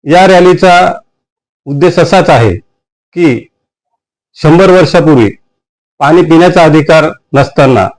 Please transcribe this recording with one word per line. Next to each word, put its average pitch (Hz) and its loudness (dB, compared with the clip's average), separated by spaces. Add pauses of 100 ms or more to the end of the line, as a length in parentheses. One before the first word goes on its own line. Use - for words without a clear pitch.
(120)
या 185 2
रॅलीचा 180 2 (720)
उद्देश 143 -2
असाच 170 0
आहे 117 0 (560)
की, 147 -4 (880)
शंभर 170 0
वर्षापूर्वी 156 0 (680)
पाणी 160 0
पिण्याचा 170 2
अधिकार 156 0 (240)
नसताना 131 0 (100)